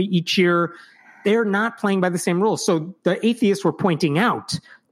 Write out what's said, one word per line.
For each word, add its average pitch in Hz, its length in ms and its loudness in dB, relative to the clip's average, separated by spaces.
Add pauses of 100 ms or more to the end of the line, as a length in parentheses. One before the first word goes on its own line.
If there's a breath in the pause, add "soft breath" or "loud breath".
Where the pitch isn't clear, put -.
each 185 380 -2
year. 170 360 2 (500 loud breath)
They're 220 200 2
not 214 340 -2
playing 196 220 0
by 180 100 2
the 175 80 -2
same 175 220 -2
rules. 202 240 0
So 170 380 -2
the 180 240 0
atheists 202 380 0
were 165 80 2
pointing 160 460 0
out 180 400 -2 (340 loud breath)